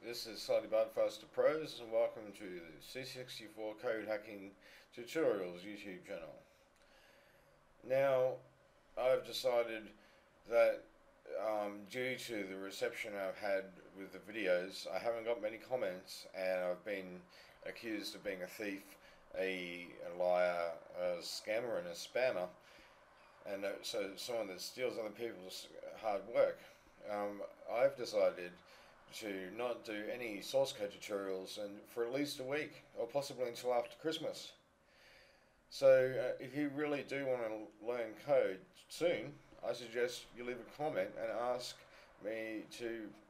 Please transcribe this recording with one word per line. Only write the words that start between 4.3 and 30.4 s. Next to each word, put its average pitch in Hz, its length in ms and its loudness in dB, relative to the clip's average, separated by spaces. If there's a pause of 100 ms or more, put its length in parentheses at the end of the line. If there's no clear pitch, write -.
Tutorials 107 680 2
YouTube 101 460 -10
channel. 80 280 -8 (1500)
Now, 131 440 6 (680)
I've 127 220 6
decided 117 600 2 (680)
that, 113 320 6 (600)
um, 104 360 0 (120)
due 127 260 -2
to 110 280 -4
the 95 140 -6
reception 107 580 -4
I've 95 220 -2
had 98 260 2 (340)
with 92 140 -10
the 95 60 -12 (120)
videos, 92 640 2
I 95 40 0
haven't 117 260 -2
got 117 160 2
many 110 160 -2
comments, 98 680 -4 (120)
and 92 240 2
I've 90 220 -2
been 92 340 -6 (480)
accused 101 480 -4
of 92 100 -14
being 92 180 -2
a 90 40 -4
thief, 98 360 -6 (580)
a, 87 460 -2 (200)
a 87 160 -2
liar, 90 500 6 (280)
a 87 220 2
scammer, 110 560 0
and 87 80 -4
a 87 60 -6
spammer, 104 560 0 (1000)
and, 98 140 -4
uh, - 40 2 (120)
so 98 360 -2
someone 113 320 -2
that 90 120 -8
steals 117 400 -2
other 107 80 -2
people's 101 600 -8 (340)
hard 101 180 2 (140)
work. 123 240 4 (520)
Um, 104 300 -2 (340)
I've 135 220 4
decided 92 540 2 (680)
to 95 360 -4
not 120 280 -2
do 107 180 -6 (100)
any 117 280 -6